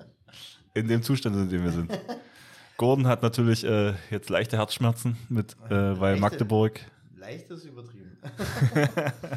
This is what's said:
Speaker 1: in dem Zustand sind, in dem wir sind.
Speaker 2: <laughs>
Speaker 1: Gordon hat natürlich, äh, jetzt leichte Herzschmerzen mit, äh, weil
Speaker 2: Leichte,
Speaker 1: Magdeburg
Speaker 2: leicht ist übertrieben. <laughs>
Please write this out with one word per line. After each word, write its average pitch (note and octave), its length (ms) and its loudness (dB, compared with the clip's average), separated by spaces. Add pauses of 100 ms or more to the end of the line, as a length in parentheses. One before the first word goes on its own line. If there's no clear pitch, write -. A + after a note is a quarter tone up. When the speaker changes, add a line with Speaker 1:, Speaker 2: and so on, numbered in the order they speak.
(760)
Speaker 1:
in A2 140 -2
dem A#2 140 2
Zustand B2 340 0
sind, G2 80 2
in F#2 60 -2
dem F2 140 0
wir E2+ 80 2
sind. E2+ 260 -4 (380)
Speaker 2:
<laughs> - 400 -20
Speaker 1:
Gordon C3 300 2
hat - 160 2
natürlich, A#2 420 2
äh, G#2 300 2 (160)
jetzt G2+ 200 -6
leichte G2 260 0
Herzschmerzen A#2 600 -2 (120)
mit, A2+ 280 -4 (120)
äh, - 20 -14
weil G2 420 2
Speaker 2:
Leichte, F#2+ 80 2
Speaker 1:
Magdeburg G#2+ 600 2 (340)
Speaker 2:
leicht A2 360 -18
ist E3 140 -16
übertrieben. A#2+ 580 -20
<laughs> - 0 - (1160)